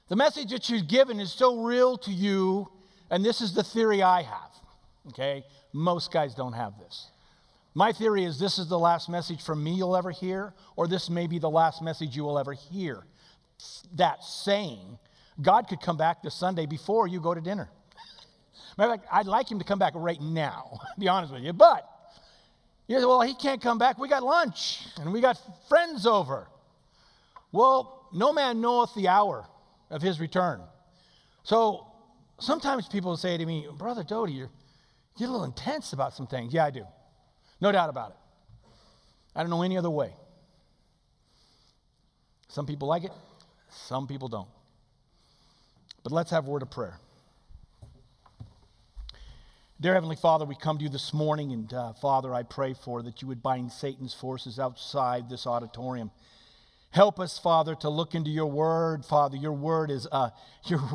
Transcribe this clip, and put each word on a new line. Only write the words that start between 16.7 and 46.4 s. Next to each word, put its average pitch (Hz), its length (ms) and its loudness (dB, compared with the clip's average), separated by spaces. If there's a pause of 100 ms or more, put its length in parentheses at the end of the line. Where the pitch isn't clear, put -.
you 180 120 -4
go 170 140 0
to 165 80 -6
dinner. 180 280 -6 (1080)
Matter 233 160 4
of 208 80 -6
fact, - 100 -18
I'd 202 140 4
like 226 260 0
him 208 80 -4
to 170 60 -6
come 196 120 0
back 180 180 4
right 165 260 -2
now, 151 680 -4
<laughs> - 60 -12
to - 60 -12
be 185 100 2
honest 175 240 0
with 123 100 -10
you. 160 80 -6
But, 254 340 8 (1040)
you 247 100 0
say, 254 80 4
"Well, 254 160 8
he 247 140 0
can't 269 260 -2
come 240 160 0
back. 254 200 4
We 269 100 -4
got 269 160 2
lunch, 285 640 0 (100)
and 160 140 -6
we 220 80 -2
got 247 180 4 (300)
friends 311 380 2
over." 139 420 2 (1040)
Well, 254 640 4
no 226 180 4
man 262 300 0
knoweth 240 340 2
the 190 140 0
hour 180 360 4 (440)
of 151 120 -6
his 170 200 -2
return. 165 400 0 (840)
So 214 420 2 (540)
sometimes 277 480 -2
people 180 300 -4
say 180 200 -2
to 165 80 -4
me, 156 220 -6 (100)
"Brother 220 260 -8
Doty, 208 280 -4
you're, 131 160 -10
you - 720 -20
get 240 80 -2
a 254 40 -4
little 208 140 -4
intense 254 460 -8
about 135 220 -4
some 131 140 -12
things." 123 260 -8
Yeah, 160 120 4
I 143 60 -2
do. 120 140 -12 (760)
No 202 140 2
doubt 170 160 4
about 117 220 -8
it. - 60 -20 (1160)
I 156 60 -4
don't 170 80 -2
know 170 140 0
any 185 140 0
other 170 120 -2
way. 139 240 -2 (2250)
Some 147 180 -8
people 143 220 -8
like 165 160 0
it, 185 80 -12 (580)
some 131 380 -8
people 131 220 -10
don't. 104 180 -8 (1500)
But 151 120 -8
let's 165 180 0
have 156 160 0